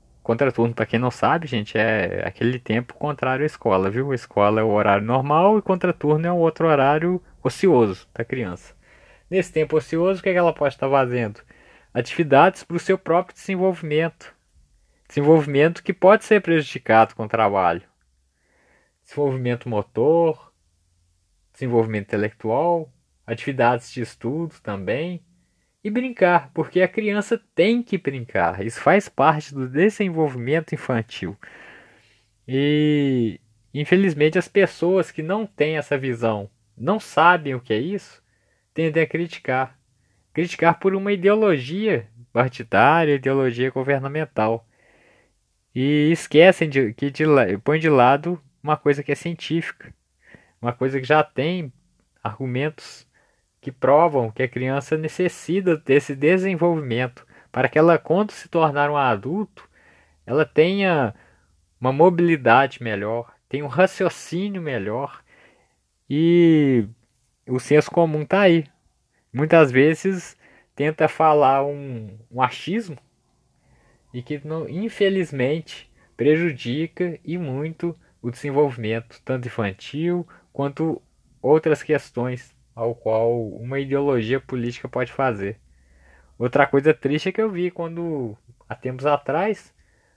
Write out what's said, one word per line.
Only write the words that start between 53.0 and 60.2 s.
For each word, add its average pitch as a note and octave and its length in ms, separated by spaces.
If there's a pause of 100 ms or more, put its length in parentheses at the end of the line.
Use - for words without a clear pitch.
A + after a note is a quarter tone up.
que C#3 100
provam C3+ 600
que C3 120
a B2+ 40
criança C3+ 500
necessita E3+ 800
desse C#3+ 380
desenvolvimento D#3 1080 (260)
para B2+ 180
que - 80
ela, E3 200
quando G3+ 340
se - 160
tornar D3 420
um D3 80
adulto, C3+ 680 (580)